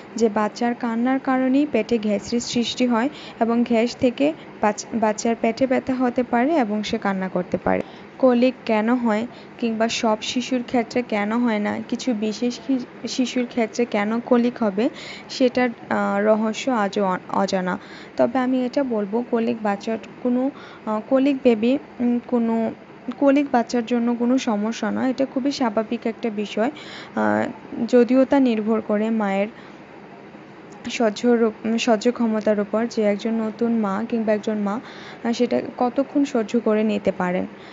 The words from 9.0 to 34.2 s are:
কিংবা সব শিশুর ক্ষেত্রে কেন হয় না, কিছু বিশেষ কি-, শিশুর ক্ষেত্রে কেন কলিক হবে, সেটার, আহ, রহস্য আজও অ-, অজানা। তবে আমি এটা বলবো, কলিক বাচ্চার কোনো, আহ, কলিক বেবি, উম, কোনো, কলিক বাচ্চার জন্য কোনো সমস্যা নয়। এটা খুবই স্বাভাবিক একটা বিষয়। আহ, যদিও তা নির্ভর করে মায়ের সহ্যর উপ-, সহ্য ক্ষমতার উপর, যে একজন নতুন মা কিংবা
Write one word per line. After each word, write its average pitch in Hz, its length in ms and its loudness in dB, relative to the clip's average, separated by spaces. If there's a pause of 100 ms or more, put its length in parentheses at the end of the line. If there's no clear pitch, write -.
কিংবা 226 300 0
সব 220 340 0
শিশুর 247 400 -2
ক্ষেত্রে 240 400 0
কেন 214 360 -2
হয় 233 200 2
না, 208 200 0 (100)
কিছু 247 260 -2
বিশেষ 220 520 -2
কি-, 254 420 -4
শিশুর 247 380 0
ক্ষেত্রে 240 380 -2
কেন 220 360 0
কলিক 240 420 2
হবে, 208 260 2 (400)
সেটার, 247 400 2 (220)
আহ, 202 300 0
রহস্য 220 500 2
আজও 208 340 0
অ-, 185 140 2 (140)
অজানা। 190 460 0 (380)
তবে 254 220 2
আমি 254 280 0
এটা 277 180 0
বলবো, 220 460 -2
কলিক 233 320 0
বাচ্চার 208 360 -2 (240)
কোনো, 254 280 0 (360)
আহ, 214 140 -2 (100)
কলিক 269 340 4
বেবি, 240 340 4 (220)
উম, 240 260 2
কোনো, 226 460 0 (460)
কলিক 277 340 4
বাচ্চার 240 340 0
জন্য 240 280 0
কোনো 240 240 2
সমস্যা 220 520 -2
নয়। 226 200 0
এটা 262 160 0
খুবই 269 260 -2
স্বাভাবিক 226 540 -2
একটা 226 240 -4
বিষয়। 208 400 -2
আহ, 214 800 -2 (380)
যদিও 254 360 6
তা 277 160 4
নির্ভর 220 400 2
করে 214 300 0
মায়ের 202 380 0 (1400)
সহ্যর 233 520 2
উপ-, 220 360 0
সহ্য 233 320 2
ক্ষমতার 214 500 2
উপর, 214 300 0
যে 226 120 -2
একজন 202 280 2
নতুন 226 420 0
মা 214 360 0
কিংবা 220 240 0